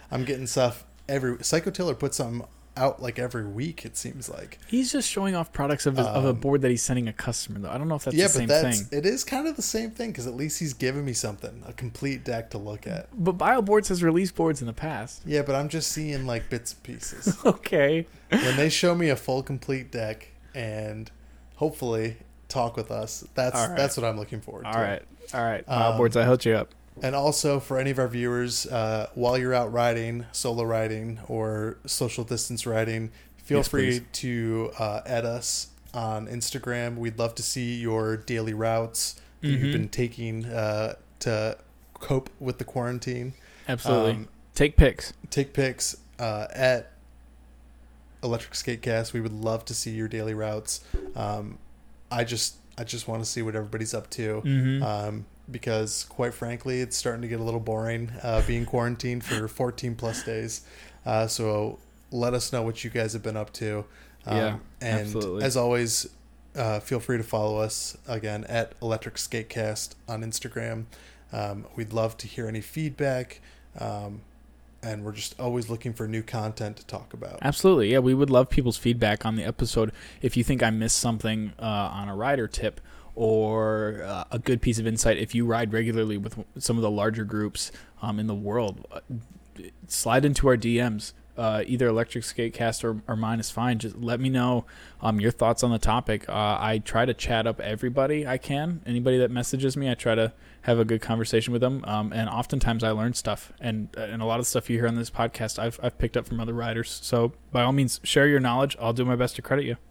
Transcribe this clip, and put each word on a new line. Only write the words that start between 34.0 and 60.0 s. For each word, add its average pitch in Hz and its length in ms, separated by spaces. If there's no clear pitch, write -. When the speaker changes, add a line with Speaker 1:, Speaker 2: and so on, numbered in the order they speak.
Speaker 2:
please. 117 60
Speaker 1:
to, 113 580
uh, 107 280
add 117 180
us - 440
on 110 320
Instagram. 120 720
We'd 117 200
love 117 180
to 113 60
see 120 380
your 110 380
daily 113 340
routes 113 600
that 151 80
Speaker 2:
Mm-hmm. 135 160
Speaker 1:
you've 143 80
been 110 160
taking, 113 560
uh, 110 520
to 110 360
cope - 340
with 127 200
the 123 60
quarantine. 123 680
Speaker 2:
Absolutely. 120 460
Speaker 1:
Um, 107 160
Speaker 2:
Take 151 220
pics. - 380
Speaker 1:
take 139 240
pics, - 420
uh, 107 340
at 127 380
Electric 117 300
Skatecast. 117 600
We 117 80
would 110 120
love 110 340
to 117 80
see 113 180
your 110 160
daily 110 260
routes. 107 460
Um, 107 420
I 120 140
just, 117 320
I 120 60
just 113 240
wanna 113 160
see 117 180
what 110 140
everybody's 110 380
up 110 160
to. 110 340
Speaker 2:
Mm-hmm. 135 380
Speaker 1:
Um, 107 440
because 110 580
quite 120 260
frankly, 127 460
it's 123 160
starting 120 260
to 117 60
get 117 120
a - 20
little 113 180
boring, 113 520
uh, 113 240
being 117 180
quarantined 120 600
for 110 240
fourteen 120 480
plus 113 260